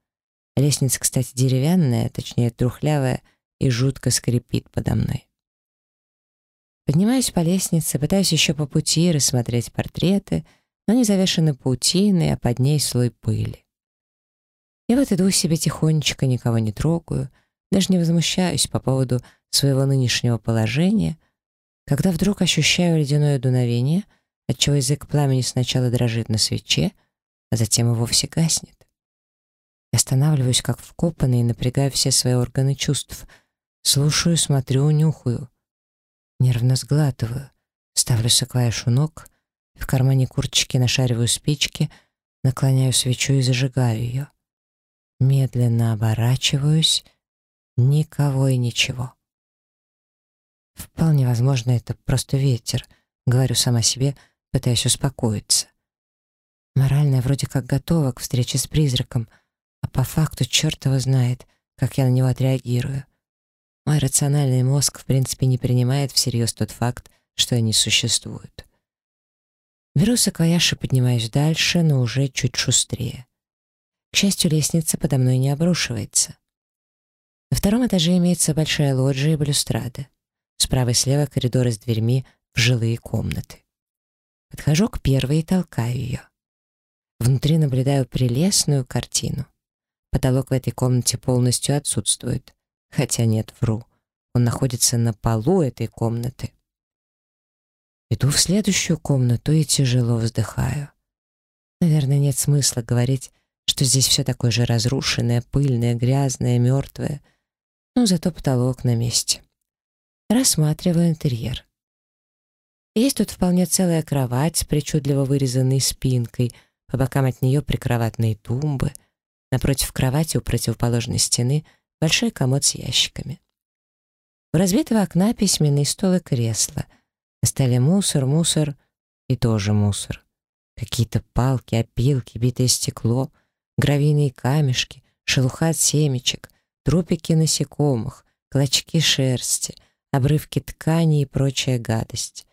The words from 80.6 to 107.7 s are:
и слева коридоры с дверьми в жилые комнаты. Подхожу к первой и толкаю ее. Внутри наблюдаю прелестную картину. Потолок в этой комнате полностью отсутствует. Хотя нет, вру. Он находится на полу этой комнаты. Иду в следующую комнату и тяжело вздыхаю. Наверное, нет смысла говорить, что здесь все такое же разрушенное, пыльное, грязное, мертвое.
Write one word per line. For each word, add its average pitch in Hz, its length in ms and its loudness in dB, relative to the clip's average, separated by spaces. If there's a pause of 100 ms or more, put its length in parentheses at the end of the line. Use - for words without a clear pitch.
и 120 40 0
слева 139 320 2
коридоры 123 460 0
с 107 60 -8
дверьми 117 480 0 (260)
в - 60 -2
жилые 117 400 0
комнаты. - 640 -6 (880)
Подхожу 156 380 0
к - 120 -8
первой 135 400 0
и - 20 -4
толкаю 127 540 -2
ее. 127 240 -6 (960)
Внутри 139 400 2
наблюдаю 135 480 0
прелестную 135 800 0
картину. - 600 -6 (640)
Потолок 131 400 0
в - 20 2
этой 123 200 -2
комнате 127 460 0
полностью 123 580 0
отсутствует. - 800 -4 (360)
Хотя 120 340 -2
нет, 110 360 0
вру. 110 240 -2 (500)
Он 120 100 4
находится 120 540 0
на 117 140 2
полу 117 500 0
этой 117 240 -4
комнаты. 117 640 -6 (1600)
Иду 127 200 0
в - 100 0
следующую 180 580 0
комнату 127 540 0
и 156 120 4
тяжело 123 520 2
вздыхаю. 127 760 -4 (880)
Наверное, 151 380 2
нет 143 180 0
смысла 143 460 0
говорить, 123 480 -2 (360)
что - 180 0
здесь 131 240 2
все - 160 2
такое 123 260 0
же 117 140 2
разрушенное, 120 880 0
пыльное, 120 440 0
грязное, 123 640 0
мертвое. 131 640 0 (760)